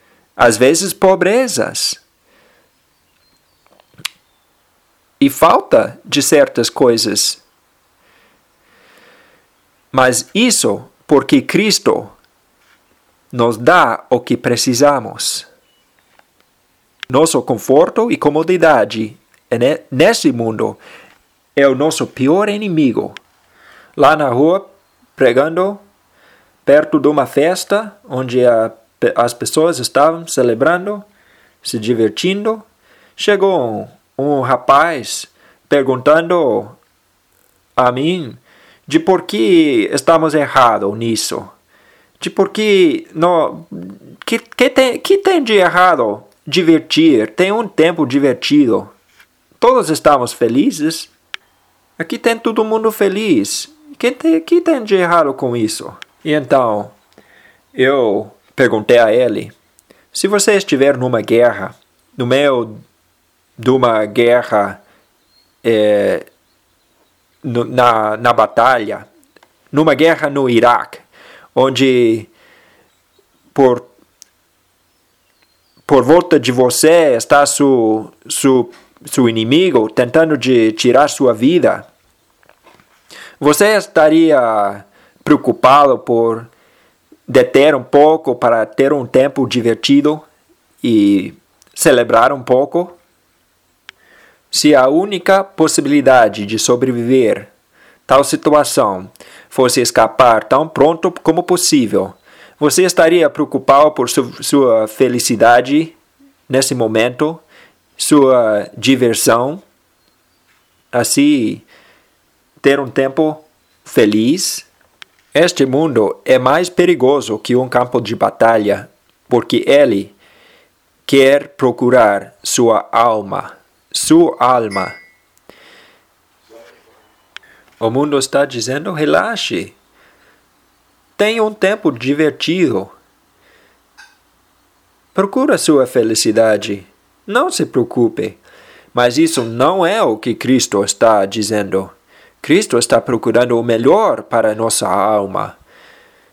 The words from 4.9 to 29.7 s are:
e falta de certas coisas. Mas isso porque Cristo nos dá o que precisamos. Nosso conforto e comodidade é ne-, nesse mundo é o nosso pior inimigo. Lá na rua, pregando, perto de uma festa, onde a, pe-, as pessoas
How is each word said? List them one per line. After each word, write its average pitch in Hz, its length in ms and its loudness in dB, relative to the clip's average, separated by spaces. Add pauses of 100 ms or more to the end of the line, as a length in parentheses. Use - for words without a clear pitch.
e 139 120 2
falta 170 720 0
de 143 160 -4
certas 135 480 0
coisas. 113 720 -2 (2500)
Mas 127 440 0
isso 196 500 -2 (220)
porque 139 340 2
Cristo - 720 -2 (1200)
nos 120 240 0
dá 135 540 2
o 120 100 0
que - 160 -2
precisamos. 123 1080 -2 (1600)
Nosso 147 320 2
conforto 160 720 0
e 143 60 -2
comodidade 147 1000 0 (340)
é 117 80 -2
ne-, 131 220 0 (100)
nesse 156 420 2
mundo 110 440 -6 (800)
é 139 120 2
o 131 80 2
nosso 143 320 -4
pior 180 420 -2
inimigo. 175 640 -4 (840)
Lá 147 200 4
na 147 120 -2
rua, 156 400 0 (460)
pregando, 165 640 0 (840)
perto 151 340 2
de 139 100 0
uma 147 160 0
festa, 165 720 -4 (120)
onde 127 360 -2
a, 113 280 2 (280)
pe-, 120 140 0
as 120 180 0
pessoas 156 460 -2